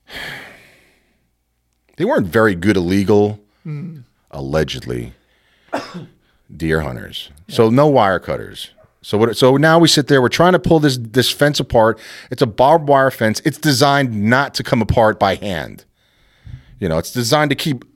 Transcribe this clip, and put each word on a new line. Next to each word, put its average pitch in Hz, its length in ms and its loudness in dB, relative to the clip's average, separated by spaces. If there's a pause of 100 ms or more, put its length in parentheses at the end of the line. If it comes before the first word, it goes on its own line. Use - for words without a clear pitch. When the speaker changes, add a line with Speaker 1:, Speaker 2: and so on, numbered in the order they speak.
Speaker 1:
<sighs> - 80 -20 (1800)
they 175 80 -4
weren't 175 220 0
very 110 280 2
good 98 220 0
illegal, 101 640 2 (260)
Speaker 2:
Mm. 151 380 -14 (280)
Speaker 1:
allegedly, 67 840 -6 (600)
<coughs> - 840 -16
deer 80 260 -2
hunters. 62 480 -12 (180)
So 113 220 2
no 139 180 4
wire 101 320 2
cutters. 101 500 -10 (320)
So - 160 -4
what, 110 200 0
so 135 200 4
now 160 220 4
we 165 80 6
sit 143 200 2
there, 139 140 4
we're 120 80 2
trying 180 240 2
to 170 60 4
pull 170 200 2
this, 139 200 0
this 117 320 -2
fence 143 280 0
apart. 113 400 2 (320)
It's 127 100 -4
a 131 60 0
barbed 143 420 2
wire 135 220 4
fence. 107 340 -2
It's 147 120 -4
designed 139 680 0
not 127 320 0
to 120 80 -8
come - 180 -2
apart 110 380 2
by 98 160 0
hand. 80 500 -8 (960)
You 95 100 -4
know, 80 80 -2
it's - 140 -6
designed 139 400 0
to 135 40 -2
keep 139 300 -6 (100)